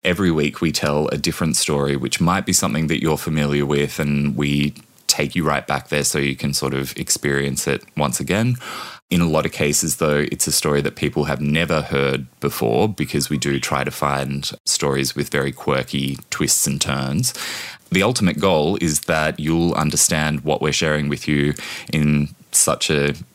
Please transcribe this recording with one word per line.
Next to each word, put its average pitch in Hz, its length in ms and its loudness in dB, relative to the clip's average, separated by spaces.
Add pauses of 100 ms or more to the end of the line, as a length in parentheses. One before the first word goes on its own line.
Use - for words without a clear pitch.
Every 90 260 2
week 78 300 2
we 82 140 2
tell 73 340 0
a 76 100 -2
different 78 380 0
story, 71 400 0
which 62 240 -2
might 90 260 2
be 92 80 -2
something 87 340 0
that 80 140 0
you're 78 160 2
familiar 73 480 0
with, 73 320 0
and 71 380 0
we 71 380 0 (340)
take 73 260 0
you 82 120 0
right 73 200 0
back 71 220 -4
there 73 160 -2
so 73 160 0
you 69 160 0
can 71 180 -4
sort 67 200 -2
of 67 240 -4
experience 69 680 -2
it - 160 0 (140)
once 73 240 0
again. 113 360 0 (540)
In 87 120 2
a 85 80 4
lot 78 160 2
of 76 60 -2
cases, 76 460 0
though, 73 340 2
it's - 160 -2
a 78 40 -2
story 73 300 2
that 67 140 -2
people 73 300 0
have 71 140 -2
never 76 440 2
heard 69 440 0 (120)
before 71 500 0
because 73 400 -2
we 73 80 0
do 69 220 0
try 69 240 -2
to - 80 -4
find 69 600 -2 (140)
stories 69 500 0
with 71 140 -4
very 69 220 0
quirky 67 640 -2 (120)
twists - 380 0
and 69 140 -2
turns. 69 520 -2 (580)
The 95 100 4
ultimate 101 380 2
goal 85 420 4
is 78 200 0
that 78 380 0
you'll 82 360 2
understand 76 680 2
what 76 200 0
we're 76 120 0
sharing 76 340 0
with 71 200 -2
you 73 260 2 (400)
in 73 360 2 (220)
such - 380 2
a 73 240 2 (220)